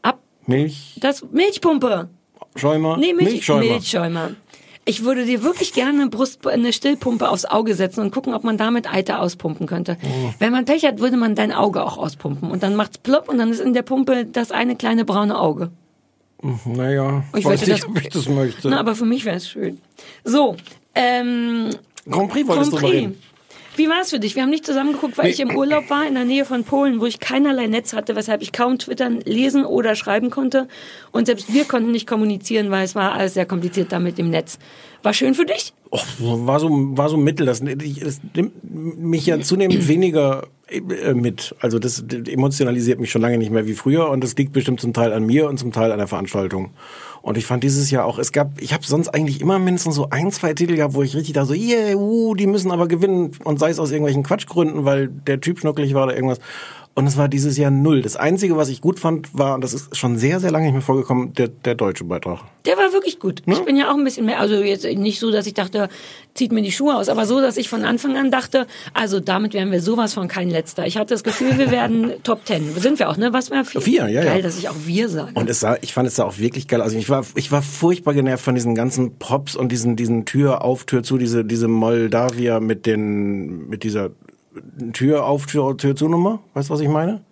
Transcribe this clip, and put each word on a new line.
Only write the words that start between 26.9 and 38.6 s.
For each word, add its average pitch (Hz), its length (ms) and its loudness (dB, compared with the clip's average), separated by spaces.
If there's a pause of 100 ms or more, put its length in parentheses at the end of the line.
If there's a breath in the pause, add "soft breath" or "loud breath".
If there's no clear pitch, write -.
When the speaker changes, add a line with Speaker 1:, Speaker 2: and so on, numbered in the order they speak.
Speaker 1:
wo 233 60 0
ich 226 140 -4
keinerlei 262 480 0
Netz 226 260 -2
hatte, 220 220 -4
weshalb 214 260 -2
ich 196 100 -10
kaum 254 260 2
twittern, 240 460 -2
lesen 269 400 2
oder 226 300 2
schreiben 214 340 0
konnte. 262 400 0 (420 loud breath)
Und 233 140 0
selbst 214 300 0
wir 285 100 4
konnten 233 260 0
nicht 220 160 0
kommunizieren, 214 640 0
weil 190 140 0
es 190 100 -6
war 202 200 0
alles 190 180 0
sehr 180 140 0
kompliziert 180 440 -2
da 180 80 -2
mit 175 200 -2
dem 170 100 0
Netz. 160 300 -2 (440 loud breath)
War 208 120 2
schön 262 180 2
für 311 140 4
dich? - 260 -6 (180)
Speaker 2:
Och, - 140 -4 (140)
war 120 420 2
so, 160 100 2
war 139 380 2
so 156 80 2
mittel. 147 300 2
Das, 123 140 0
das 143 600 -6 (140)
nimmt - 180 0 (460)